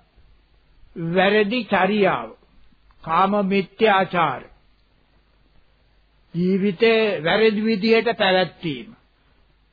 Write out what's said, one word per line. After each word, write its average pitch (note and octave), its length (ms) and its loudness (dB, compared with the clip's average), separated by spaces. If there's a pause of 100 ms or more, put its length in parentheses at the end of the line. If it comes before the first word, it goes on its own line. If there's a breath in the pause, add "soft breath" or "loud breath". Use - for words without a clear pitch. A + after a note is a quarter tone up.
(1080)
වැරදි G3+ 540 0
චර්යාව, F#3 680 0 (720)
කාම F3+ 300 0 (100)
මිත්‍යාචාර, F#3+ 1000 0 (1900)
ජීවිතේ G3 680 0 (180)
වැරදි G#3 420 0
විදිහට A3+ 520 0
පැවැත්වීම. F#3 760 -2 (840)